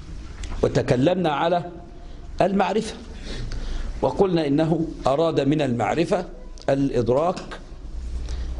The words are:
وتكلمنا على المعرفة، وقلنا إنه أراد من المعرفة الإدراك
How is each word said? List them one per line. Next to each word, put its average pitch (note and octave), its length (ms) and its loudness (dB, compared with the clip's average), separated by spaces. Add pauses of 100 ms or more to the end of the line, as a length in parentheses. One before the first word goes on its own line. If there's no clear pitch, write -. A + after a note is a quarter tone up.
(640)
وتكلمنا C#3 680 4
على E3 400 2 (680)
المعرفة، F#3+ 540 2 (1080)
وقلنا E3 440 4
إنه D#3+ 400 4 (200)
أراد D3 340 4
من D3 220 4
المعرفة C3+ 640 0 (420)
الإدراك C#3 680 2 (1200)